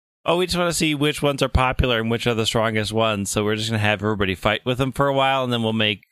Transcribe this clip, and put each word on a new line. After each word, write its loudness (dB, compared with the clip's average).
"Oh, 2
we 0
just -4
wanna 0
see 0
which -2
ones 0
are 2
popular 2
and -2
which -2
are 2
the 0
strongest 0
ones, 0
so 0
we're 0
just -4
gonna 0
have 0
everybody 0
fight 0
with -2
them -2
for 0
a 0
while, 2
and -2
then 0
we'll 0
make 0